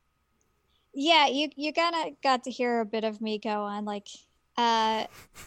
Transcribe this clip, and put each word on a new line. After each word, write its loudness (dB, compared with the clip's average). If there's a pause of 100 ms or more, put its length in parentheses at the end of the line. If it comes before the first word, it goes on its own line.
(920)
yeah, 6
you, 0
you -4
kinda 0 (120)
got 2
to -8
hear 0
a -2
bit -4
of -4
me -4
go -4
on, -6
like, -8 (480)
uh, 2 (400)